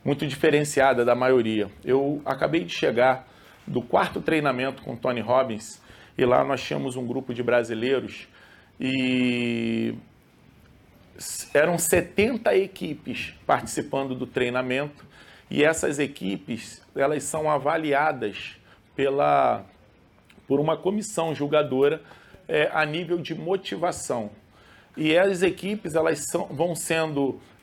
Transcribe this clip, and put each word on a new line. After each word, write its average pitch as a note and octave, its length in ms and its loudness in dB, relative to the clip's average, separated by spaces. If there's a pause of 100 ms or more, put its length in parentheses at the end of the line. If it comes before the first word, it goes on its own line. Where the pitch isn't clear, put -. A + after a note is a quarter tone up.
muito C#3+ 240 -2
diferenciada C#3 760 4
da A#2+ 100 6
maioria. A2+ 560 2 (140)
Eu C#3 400 0
acabei D3 400 0
de E3+ 80 -12
chegar C3 560 2 (380)
do A#2+ 160 -4
quarto - 400 0
treinamento C3+ 600 -2
com A#2+ 140 -10
Tony A#2+ 240 -4
Robbins, A#2 580 -2 (380)
e B2+ 80 4
lá B2+ 180 6
nós C3+ 200 -2
tínhamos C#3 340 -6
um B2+ 100 -6
grupo B2+ 280 -6
de A#2+ 80 -6
brasileiros, A#2+ 880 0 (520)
e A#2+ 1120 0 (1200)
s-, - 380 -12
eram E3 240 4
setenta G3+ 760 2
equipes - 760 -4 (140)
participando C3 680 -2
do B2+ 100 -6
treinamento, B2+ 800 -2 (420)
e C#3+ 160 2
essas D#3 360 2
equipes, C#3+ 840 -6 (120)
elas C#3 280 0
são D#3 260 -4
avaliadas C#3+ 1080 0 (400)
pela, C3+ 680 2 (840)
por C#3 120 2
uma D#3 180 2
comissão F3 580 -2
julgadora, D3 680 2 (440)
é, D3+ 280 2
a D#3 100 2
nível E3+ 340 -4
de D#3 160 -6
motivação. D#3+ 960 -4 (640)
E D#3 200 4
as F#3+ 260 4
equipes, F#3 520 -2
elas D#3+ 320 0
são, F3 200 -2
vão D#3+ 280 -2
sendo, D3+ 680 -2 (220)